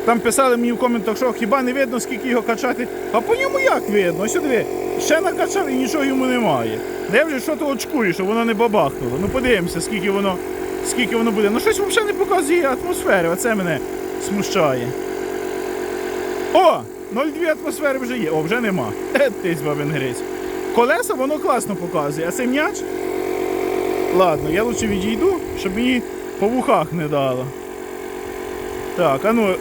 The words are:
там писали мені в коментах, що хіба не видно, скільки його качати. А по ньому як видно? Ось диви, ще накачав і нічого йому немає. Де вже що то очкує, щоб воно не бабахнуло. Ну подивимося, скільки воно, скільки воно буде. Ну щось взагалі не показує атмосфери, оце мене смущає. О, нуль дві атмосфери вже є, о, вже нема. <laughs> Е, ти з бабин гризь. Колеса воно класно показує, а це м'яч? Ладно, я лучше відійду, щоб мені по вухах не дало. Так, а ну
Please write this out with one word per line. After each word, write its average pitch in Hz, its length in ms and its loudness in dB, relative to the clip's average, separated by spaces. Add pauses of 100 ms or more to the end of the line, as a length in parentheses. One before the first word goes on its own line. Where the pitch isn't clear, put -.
там 233 160 2
писали 247 360 4
мені 240 160 2
в 220 60 -2
коментах, 226 380 0
що 254 160 0
хіба 240 300 2
не 247 100 0
видно, 254 280 0
скільки 254 280 -4
його 240 140 2
качати. 240 460 -2 (240)
А 226 80 4
по 440 140 0
ньому 539 260 0
як - 280 2
видно? 185 360 2
Ось - 80 -2
диви, 262 320 2 (360)
ще - 200 4
накачав 359 500 0
і 262 40 0
нічого 269 300 0
йому 262 220 2
немає. 143 520 2 (340)
Де 269 120 6
вже 285 160 -2
що 311 160 -2
то 294 100 -2
очкує, 233 460 0
щоб 185 140 -2
воно 226 180 2
не 233 100 2
бабахнуло. 160 680 2
Ну 196 80 0
подивимося, 208 520 2
скільки 202 300 -2
воно, 196 260 0 (500)
скільки 233 300 0
воно 226 140 2
буде. 202 220 2
Ну 254 80 2
щось 415 200 2
взагалі 415 320 2
не 381 60 -4
показує 349 500 2
атмосфери, 247 600 2
оце 220 260 0
мене 175 240 0 (500)
смущає. 151 600 0 (1700)
О, 320 240 6 (340)
нуль 262 140 0 (120)
дві 349 80 0
атмосфери 285 520 -2
вже 247 200 -4
є, 156 120 -2
о, 156 100 0
вже 190 200 0
нема. 180 320 0 (100)
<laughs> - 120 -6
Е, 269 160 4 (120)
ти 170 120 0
з 151 80 -4
бабин 147 280 0
гризь. 131 320 -2 (520)
Колеса 311 400 2
воно 277 240 0
класно 202 380 0
показує, 160 520 -2
а - 20 0
це 247 160 -2
м'яч? 294 280 2 (1400)
Ладно, 151 340 4
я 190 120 2
лучше 226 240 -2
відійду, 220 500 0 (220)
щоб 190 160 -4
мені 247 280 2 (360)
по 202 100 2
вухах 220 440 2
не 156 160 -2
дало. 131 380 0 (1500)
Так, 160 280 2
а 220 80 4
ну 214 280 4